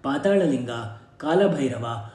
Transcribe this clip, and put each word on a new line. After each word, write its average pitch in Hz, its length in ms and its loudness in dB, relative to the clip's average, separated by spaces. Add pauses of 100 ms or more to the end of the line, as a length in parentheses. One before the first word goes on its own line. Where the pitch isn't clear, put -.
Patalalinga, 139 920 0 (200)
Kalabhairava 135 1000 0